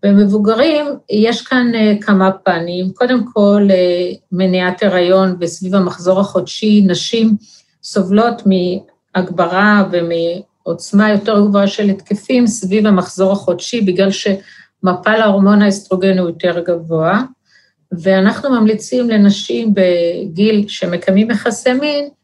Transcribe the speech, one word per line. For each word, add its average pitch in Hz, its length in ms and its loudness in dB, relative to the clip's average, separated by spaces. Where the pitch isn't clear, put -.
במבוגרים, 214 800 2
יש 220 300 0
כאן, 247 340 -2
אה, 214 260 2
כמה 190 300 2
פנים. 180 640 -4
קודם 247 400 0
כל, 202 380 2
אה, 180 400 0
מניעת 185 520 -2
הריון 185 560 2
וסביב 180 360 -6
המחזור 185 440 0
החודשי, 208 680 0
נשים 220 480 0
סובלות 208 640 -2
מהגברה 185 1500 -2
ומ-, 170 500 -2
עוצמה 202 440 0
יותר 208 360 2
גבוהה 202 200 2
של 202 220 -2
התקפים 233 580 -2
סביב 208 400 -2
המחזור 190 440 0
החודשי, 196 500 -4
בגלל 190 300 2
שמפל 196 1080 -4
ההורמון 202 400 4
האסטרוגן 190 560 0
הוא 180 120 -2
יותר 170 360 -4
גבוה, 165 560 -2
ואנחנו 190 580 0
ממליצים 233 600 0
לנשים 214 640 2
בגיל 185 960 0
שמקיימים 190 640 -2
יחסי 233 420 -2
מין 285 320 -2